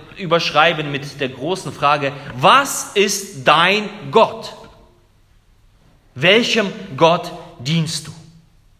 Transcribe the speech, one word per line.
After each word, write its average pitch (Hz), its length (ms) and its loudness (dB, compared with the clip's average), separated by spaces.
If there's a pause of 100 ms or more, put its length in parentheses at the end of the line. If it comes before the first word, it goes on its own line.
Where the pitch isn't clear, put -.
(180)
überschreiben 160 760 0
mit 143 280 -10
der 135 100 -4
großen 156 440 -8
Frage, 143 400 0 (220)
was 220 580 2
ist 196 540 -2
dein 185 420 2 (220)
Gott? - 420 2 (1600)
Welchem 196 580 2 (260)
Gott 165 340 2 (280)
dienst 151 480 -4
du? - 40 -14 (680)